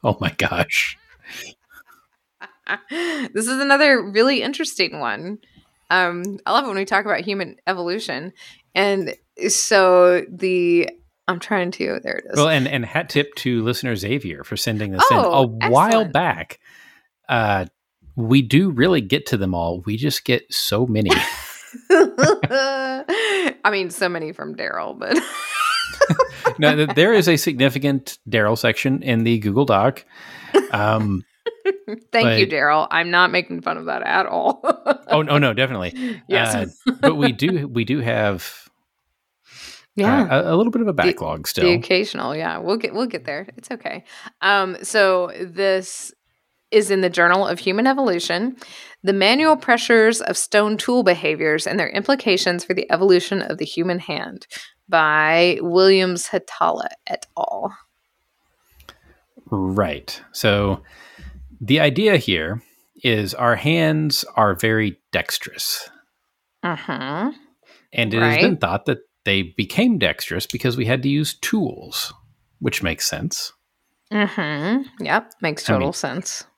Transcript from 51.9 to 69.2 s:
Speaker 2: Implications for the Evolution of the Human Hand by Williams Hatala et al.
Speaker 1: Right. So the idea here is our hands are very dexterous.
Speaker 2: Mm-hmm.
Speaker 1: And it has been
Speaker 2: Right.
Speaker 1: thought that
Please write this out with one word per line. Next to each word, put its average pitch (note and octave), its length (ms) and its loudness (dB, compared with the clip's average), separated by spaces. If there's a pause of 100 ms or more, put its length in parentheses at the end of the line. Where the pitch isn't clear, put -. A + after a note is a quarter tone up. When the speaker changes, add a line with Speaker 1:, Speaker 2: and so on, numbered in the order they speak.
Speaker 2:
Implications F#3+ 760 0
for F3+ 100 -4
the - 160 -4
Evolution F#3 520 4
of - 160 -6
the D#3+ 80 -4
Human F3 340 -4
Hand - 480 -10 (400)
by D#3+ 720 4
Williams F#3 680 2
Hatala - 600 -2 (180)
et - 200 -8 (120)
al. - 340 -6 (1800)
Speaker 1:
Right. F#2+ 720 -2 (120)
So G2+ 500 0 (800)
the C3 200 2
idea E3+ 360 4
here F#2+ 460 -2 (400)
is G#2+ 320 2
our A#2+ 220 2
hands D#3 680 0 (120)
are G#2 180 4
very A2 440 0 (140)
dexterous. - 760 -6 (760)
Speaker 2:
Mm-hmm. D#3 640 -6 (640)
Speaker 1:
And A2+ 220 0
it A#2 80 2
has D3+ 160 2
been E3+ 140 4
Speaker 2:
Right. D#3+ 80 -2
Speaker 1:
thought F2 260 -2
that B2+ 120 0 (260)